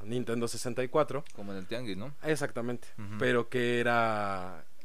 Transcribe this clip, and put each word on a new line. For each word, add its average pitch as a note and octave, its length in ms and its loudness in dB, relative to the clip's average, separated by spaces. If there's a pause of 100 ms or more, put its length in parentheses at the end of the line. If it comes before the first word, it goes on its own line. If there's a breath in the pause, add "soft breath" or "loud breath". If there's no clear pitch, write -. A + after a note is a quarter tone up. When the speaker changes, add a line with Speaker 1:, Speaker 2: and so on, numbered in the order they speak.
Speaker 1:
Nintendo A#2 440 0
sesenta A#2 360 -2
y B2+ 40 -2
cuatro. D3 360 2 (120)
Speaker 2:
Como G2+ 160 -6
en G2 80 -4
el F#2+ 80 -6
tianguis, A2+ 300 -4
¿no? C3+ 260 -4
Speaker 1:
Exactamente, B2 640 -2 (100)
Speaker 2:
Ujú. G#2 220 -4
Speaker 1:
pero B2 300 4
que A#2+ 320 2
era, G#2 840 2 (220)